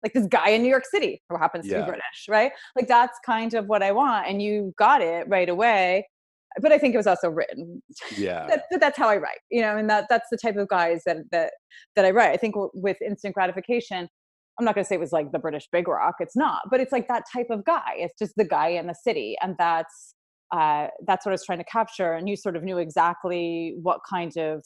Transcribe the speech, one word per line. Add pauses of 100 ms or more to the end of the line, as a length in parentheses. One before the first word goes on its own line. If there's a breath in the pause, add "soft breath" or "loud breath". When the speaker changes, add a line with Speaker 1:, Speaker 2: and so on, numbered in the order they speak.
Speaker 1:
like
this
guy
in
New
York
City
who
happens
to
be
Speaker 2:
Yeah.
Speaker 1:
British,"
right? (240 loud breath)
Like,
that's
kind
of
what
I
want.
And
you
got
it
right
away. (540)
But
I
think
it
was
also
written.
<laughs> (180)
Speaker 2:
Yeah.
Speaker 1:
That, (160)
that's
how
I
write, (120)
you
know,
and
that,
that's
the
type
of
guys
that, (140)
that, (420 loud breath)
that
I
write.
I
think
w-,
with
Instant
Gratification, (500)
I'm
not
gonna
say
it
was
like
the
British
Big
Rock.
It's
not,
but
it's
like
that
type
of
guy.
It's
just
the
guy
in
the
city.
And
that's, (380)
uh, (180)
that's
what
I
was
trying
to
capture.
And
you
sort
of
knew
exactly
what (100)
kind
of